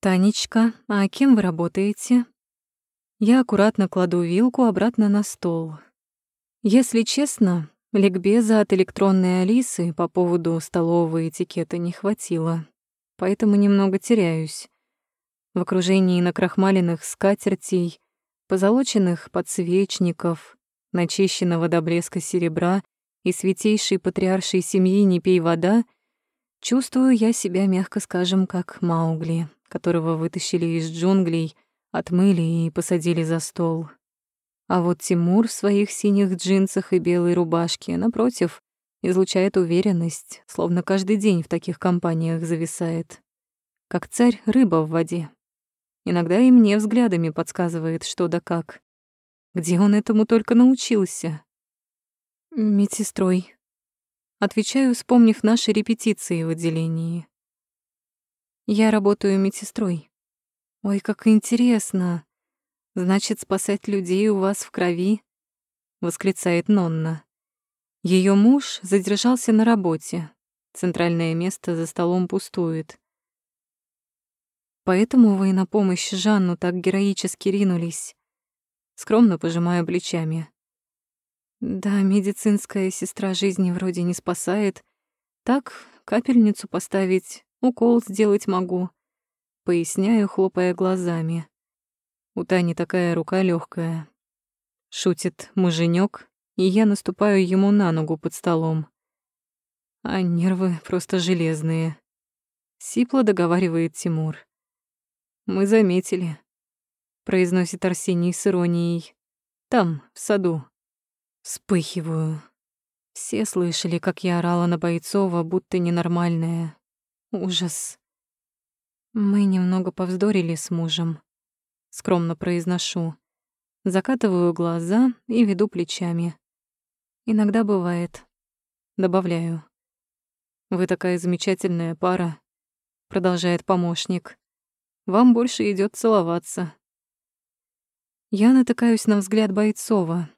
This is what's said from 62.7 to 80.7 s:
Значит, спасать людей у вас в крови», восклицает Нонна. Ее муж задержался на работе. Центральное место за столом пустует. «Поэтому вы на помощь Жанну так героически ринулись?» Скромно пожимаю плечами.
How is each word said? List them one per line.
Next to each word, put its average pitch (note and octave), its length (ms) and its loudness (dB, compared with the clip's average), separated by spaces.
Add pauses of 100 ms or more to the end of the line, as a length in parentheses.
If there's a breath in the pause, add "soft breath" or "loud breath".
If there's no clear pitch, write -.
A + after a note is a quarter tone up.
Значит, F#3+ 440 0
спасать - 480 -4
людей G3 420 0
у G3+ 100 0
вас F#3+ 240 -2
в - 80 -18
крови», F3+ 500 0 (800)
восклицает F3 680 -2
Нонна. D#3+ 540 0 (800)
Ее F#3 340 4
муж A#3+ 460 4
задержался G3+ 720 0
на A3 100 6
работе. F3 680 -2 (420)
Центральное E3+ 600 -2
место F3+ 400 -4
за E3 100 -4
столом F3+ 420 0
пустует. E3 720 -6 (1900)
«Поэтому G#3 500 4
вы F#3+ 180 2
на F#3+ 140 2
помощь F#3+ 420 0
Жанну F#3 480 0
так F3 160 -2
героически F#3+ 760 -2
ринулись?» F3+ 680 -2 (800)
Скромно G#3+ 420 4
пожимаю E3+ 480 0
плечами. E3 680 -4 (1080)